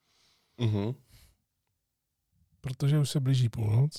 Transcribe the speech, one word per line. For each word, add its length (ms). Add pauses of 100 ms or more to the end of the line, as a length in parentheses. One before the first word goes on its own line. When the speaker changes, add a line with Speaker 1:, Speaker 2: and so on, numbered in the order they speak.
(580)
Speaker 1:
Mhm. 360 (1700)
Speaker 2:
Protože 380
už 100
se 100
blíží 300
půlnoc. 500